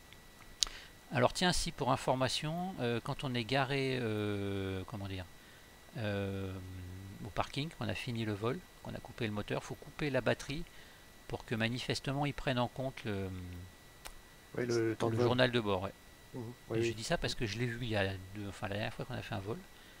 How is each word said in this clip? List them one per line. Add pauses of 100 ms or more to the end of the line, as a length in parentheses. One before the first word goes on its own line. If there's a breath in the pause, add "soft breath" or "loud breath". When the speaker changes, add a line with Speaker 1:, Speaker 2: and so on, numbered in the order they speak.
(1120 loud breath)
Speaker 1:
Alors
tiens,
si
pour
information,
euh,
quand
on
est
garé,
euh,
comment
dire, (720 loud breath)
euh, (720)
au
parking,
qu'on
a
fini
le
vol, (220)
qu'on
a
coupé
le
moteur,
faut
couper
la
batterie (640 loud breath)
pour
que
manifestement
ils
prennent
en
compte
le, (1300)
Speaker 2:
Oui,
le
temps
de
Speaker 1:
le
Speaker 2:
vol.
Speaker 1:
journal
de
bord.
Ouais. (400)
Speaker 2:
Mmh,
Speaker 1:
Et (260)
Speaker 2:
oui,
Speaker 1:
je
Speaker 2:
oui.
Speaker 1:
dis
ça
parce
que
je
l'ai
vu
il
y
a (220)
deux,
enfin,
la
dernière
fois
qu'on
a
fait
un
vol, (420 loud breath)